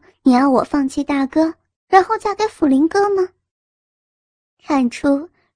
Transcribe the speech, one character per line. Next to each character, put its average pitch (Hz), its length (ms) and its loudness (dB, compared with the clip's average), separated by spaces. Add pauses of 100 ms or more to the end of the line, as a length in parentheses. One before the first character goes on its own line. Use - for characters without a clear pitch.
(240)
你 262 100 4
要 262 160 2
我 247 140 2
放 285 240 -2
弃 277 160 -6
大 277 220 -2
哥， 320 280 -2 (340)
然 370 160 4
后 440 140 -4
嫁 403 180 -6
给 427 120 -2
辅 - 180 -4
林 277 220 2
哥 403 280 0
吗？” 370 140 -2 (1300)
看 269 280 -2
出 285 400 -2 (260)